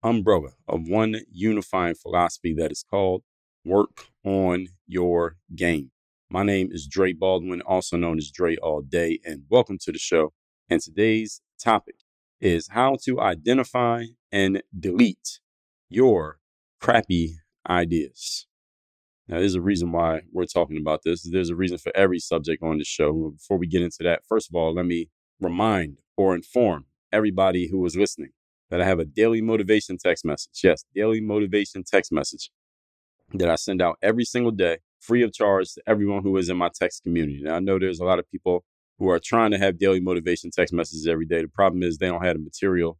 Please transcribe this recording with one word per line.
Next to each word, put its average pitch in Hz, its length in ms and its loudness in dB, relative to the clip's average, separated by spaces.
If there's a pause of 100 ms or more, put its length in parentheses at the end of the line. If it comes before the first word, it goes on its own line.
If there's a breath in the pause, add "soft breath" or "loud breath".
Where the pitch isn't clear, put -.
umbrella 101 500 2 (140)
of 80 220 -4
one 110 280 0 (140)
unifying 95 640 -2
philosophy 87 600 -2
that 78 180 -2
is - 160 -12
called 95 340 0 (440)
work 98 400 0 (180)
on 92 440 0 (180)
your 87 500 0 (180)
game. 80 360 0 (400)
My 90 120 -2
name 98 300 0
is 78 140 -12
Dre 92 260 0
Baldwin, 90 480 -2
also 92 380 -2
known 82 180 0
as 76 140 -6
Dre 85 260 -2
All 78 240 -4
Day, 82 460 -2
and 76 240 -12
welcome 107 320 2
to 87 100 -8
the 78 60 -8
show. 80 340 0 (380)
And 85 100 2
today's 110 640 -2 (200)
topic - 340 0 (440)
is 85 300 0
how 131 340 2
to 127 160 -2
identify 117 840 0 (260)
and 98 320 2 (140)
delete 95 640 0 (500)
your 95 480 2 (420)
crappy 90 560 0 (320)
ideas. 85 800 -2 (840)
Now, 82 100 -4
there's 95 160 2
a 90 60 0
reason 87 320 0
why 82 300 0 (100)
we're 90 140 -2
talking 78 300 0
about 76 280 -2
this. 85 180 -2
There's 87 260 -2
a 85 60 -2
reason 87 240 -2
for - 180 -6
every 95 220 4
subject 80 440 -4
on 80 160 0
the 73 60 -4
show. 78 520 0
Before 98 200 -4
we 87 120 -2
get 87 120 2
into 87 220 -4
that, 85 260 0
first 110 220 0
of 85 60 -4
all, 82 180 0
let 90 100 -2
me 85 260 -2 (280)
remind 90 640 -2 (160)
or 95 180 2
inform 90 520 0 (260)
everybody 95 560 2
who 92 180 0
is 80 80 -4
listening 90 360 -2 (380)
that 87 120 -2
I 90 40 2
have 92 140 2
a 80 60 -2
daily 110 360 2
motivation 107 560 0
text 87 280 0
message. - 400 -6
Yes, 90 280 4
daily 110 280 0
motivation 104 680 -2
text 95 240 2
message 73 400 -6 (840)
that 92 160 0
I 82 60 4
send 92 260 -2
out 85 220 2
every 110 220 2
single 120 260 0
day, 90 280 0 (200)
free 120 240 2
of 110 100 0
charge 98 420 2
to - 120 -20
everyone 101 380 0
who 95 120 2
is 90 120 0
in 90 80 -2
my 87 180 0
text - 300 -4
community. 76 400 -2
Now, 78 100 -4
I 87 60 -2
know 95 180 0
there's 92 220 -2
a 90 40 -4
lot 92 140 2
of 87 100 -6
people 90 360 -2 (340)
who 95 100 0
are 87 120 4
trying 113 320 2
to 98 60 0
have 95 200 0
daily 95 220 4
motivation 87 500 -2
text 87 240 0
messages 80 320 -2
every 82 200 0
day. 82 160 0
The 80 60 -6
problem 90 360 2
is 85 120 -2
they 92 120 -2
don't 87 160 -4
have 87 120 0
the 78 60 -8
material. 85 580 -2